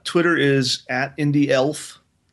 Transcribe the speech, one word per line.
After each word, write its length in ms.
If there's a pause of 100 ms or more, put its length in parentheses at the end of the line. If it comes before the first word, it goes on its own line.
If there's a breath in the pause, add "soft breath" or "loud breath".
Twitter 340
is 500
at 300
indie 320
elf, 480 (340)